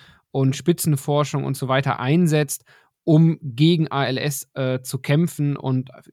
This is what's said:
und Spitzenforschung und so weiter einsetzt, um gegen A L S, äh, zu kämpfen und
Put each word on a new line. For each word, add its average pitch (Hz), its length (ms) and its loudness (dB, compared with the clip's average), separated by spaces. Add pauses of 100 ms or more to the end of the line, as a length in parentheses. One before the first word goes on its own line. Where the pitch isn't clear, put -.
(320)
und 135 240 0
Spitzenforschung 147 880 0
und 135 120 -4
so 135 120 -8
weiter 131 320 0
einsetzt, 151 640 0 (380)
um 160 400 4
gegen 156 480 2
A 139 140 -2
L 127 120 -2
S, 143 380 -6
äh, 131 260 -4
zu 131 160 -10
kämpfen 147 600 0
und 131 340 -4 (220)